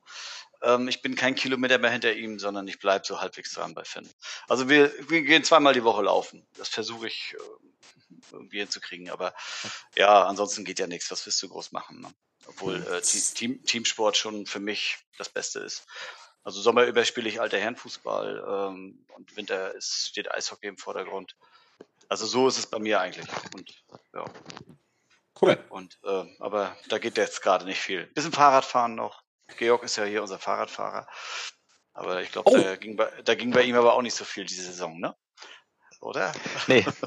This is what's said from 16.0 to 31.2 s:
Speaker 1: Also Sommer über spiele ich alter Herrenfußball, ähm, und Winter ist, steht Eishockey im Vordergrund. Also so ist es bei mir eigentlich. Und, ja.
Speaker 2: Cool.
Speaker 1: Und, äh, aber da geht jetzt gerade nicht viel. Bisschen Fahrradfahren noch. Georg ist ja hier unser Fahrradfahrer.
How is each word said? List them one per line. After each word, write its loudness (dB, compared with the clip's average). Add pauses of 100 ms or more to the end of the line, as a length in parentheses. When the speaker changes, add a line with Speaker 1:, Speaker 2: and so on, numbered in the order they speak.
Speaker 1:
Also -10
Sommer 6
über 2
spiele -2
ich -6
alter 0
Herrenfußball, -6
ähm, -18
und -20
Winter -6
ist, -6
steht -8
Eishockey -8
im -8
Vordergrund. -10 (720)
Also -2
so 4
ist 2
es -6
bei -6
mir 2
eigentlich. -4 (280)
Und, -18 (420)
ja. -10 (1160)
Speaker 2:
Cool. 6 (120)
Speaker 1:
Und, -16
äh, -2 (160)
aber -4 (120)
da -2
geht -6
jetzt -2
gerade 4
nicht -6
viel. -6
Bisschen -4
Fahrradfahren 4
noch. -10 (340)
Georg 4
ist -6
ja -2
hier -2
unser -8
Fahrradfahrer. -6 (880)